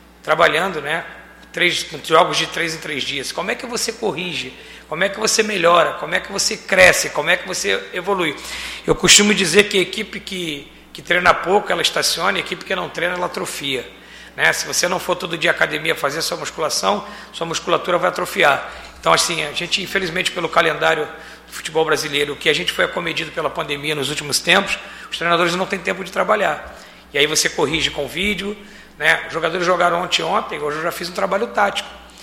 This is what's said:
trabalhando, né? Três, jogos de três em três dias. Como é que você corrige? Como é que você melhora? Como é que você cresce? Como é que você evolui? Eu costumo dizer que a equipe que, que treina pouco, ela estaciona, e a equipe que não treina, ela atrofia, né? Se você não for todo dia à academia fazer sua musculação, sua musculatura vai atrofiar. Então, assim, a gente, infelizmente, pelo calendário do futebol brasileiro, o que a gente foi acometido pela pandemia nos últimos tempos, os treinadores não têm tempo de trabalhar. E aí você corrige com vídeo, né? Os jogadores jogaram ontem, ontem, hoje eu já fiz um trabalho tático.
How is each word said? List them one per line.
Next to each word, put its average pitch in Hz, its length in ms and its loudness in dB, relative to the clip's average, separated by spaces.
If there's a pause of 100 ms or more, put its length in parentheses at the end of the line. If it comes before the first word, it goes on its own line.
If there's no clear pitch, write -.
(220)
trabalhando, 160 600 2
né? 156 240 -4 (480)
Três, 170 300 0 (200)
jogos 160 320 4
de 160 100 0
três 165 280 -4
em 160 40 -10
três 151 240 -6
dias. 139 300 -6
Como 185 180 -4
é 240 60 -2
que 247 100 -10
você 233 260 -4
corrige? 160 640 -4 (340)
Como 156 140 -2
é 196 60 2
que 196 100 -4
você 220 240 2
melhora? 170 520 4
Como 156 200 -6
é - 60 2
que - 100 -14
você 196 260 -2
cresce? 180 540 6
Como 151 180 -2
é 180 80 4
que 180 100 -8
você - 460 -2
evolui? 180 440 0 (500)
Eu 156 80 6
costumo 208 400 6
dizer 196 300 4
que 202 140 2
a - 20 4
equipe 196 400 -4
que, 160 500 -8 (220)
que 151 100 -18
treina 175 320 4
pouco, 190 380 2
ela 175 100 0
estaciona, 170 560 0
e - 20 -2
a - 40 -4
equipe 175 200 -8
que 190 120 -2
não 175 120 -4
treina, 170 260 -2
ela 180 120 -2
atrofia, 143 600 -6 (480)
né? 156 160 4
Se - 120 -2
você 147 220 0
não 175 140 0
for 175 160 0
todo 170 200 -6
dia 165 140 2
à - 40 4
academia 151 420 0
fazer 147 260 -2
sua 175 140 -4
musculação, 180 680 -2 (280)
sua - 140 -6
musculatura 170 520 0
vai 175 120 2
atrofiar. 170 600 2 (300)
Então, 165 120 4
assim, 160 320 0
a 147 80 -8
gente, 175 300 -2
infelizmente, 180 480 -2
pelo 170 180 -4
calendário 160 600 2 (380)
do - 60 -20
futebol 160 320 0
brasileiro, 143 500 0
o - 20 -14
que - 120 0
a 151 60 4
gente 175 160 -2
foi 185 140 2
acometido 165 480 -4
pela 156 180 -2
pandemia 147 440 -4
nos 143 140 -2
últimos 147 300 -4
tempos, 185 400 2 (320)
os - 60 -8
treinadores 170 400 2
não 185 100 -2
têm 190 120 -4
tempo 185 260 -4
de 170 80 -12
trabalhar. 185 640 0 (360)
E 143 60 -2
aí 143 80 6
você 151 220 2
corrige 147 420 0
com 143 160 -4
vídeo, 196 500 -4 (420)
né? 156 300 2
Os - 40 -10
jogadores 165 320 0
jogaram 175 380 4
ontem, 170 200 -2
ontem, 180 360 -2
hoje 147 200 -4
eu 156 40 -6
já 170 80 -2
fiz 170 180 -8
um 180 40 -12
trabalho 196 340 0
tático. - 420 0 (340)